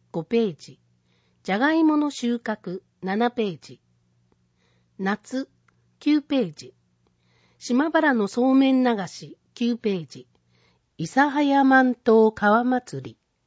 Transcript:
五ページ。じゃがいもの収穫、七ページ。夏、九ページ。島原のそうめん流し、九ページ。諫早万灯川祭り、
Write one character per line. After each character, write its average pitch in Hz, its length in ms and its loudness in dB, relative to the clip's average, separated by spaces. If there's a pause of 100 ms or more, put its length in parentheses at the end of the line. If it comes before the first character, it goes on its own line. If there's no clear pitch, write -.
(100)
五 165 140 -8
ペ 233 220 0
ー 165 100 -6
ジ。 - 220 -20 (640)
じ 185 100 -6
ゃ 202 60 -2
が 285 140 2
い 320 120 2
も 311 120 2
の 294 140 -2
収 240 260 -4
穫、 208 460 -10 (200)
七 208 280 -2
ペ 240 140 -6
ー 170 160 -8
ジ。 123 200 -20 (1160)
夏、 208 500 -6 (520)
九 294 220 0
ペ 277 180 -2
ー 170 140 -4
ジ。 - 200 -20 (840)
島 277 320 -2
原 302 240 2
の 208 120 0
そ 247 240 0
う 262 40 4
め 269 180 4
ん 254 100 2
流 220 240 -2
し、 - 300 -18 (180)
九 240 220 -4
ペ 202 180 -4
ー 165 120 -8
ジ。 127 200 -20 (720)
諫 262 300 0
早 277 360 2
万 262 300 4
灯 220 380 4
川 214 320 0
祭 247 380 -4
り、 117 140 -16 (300)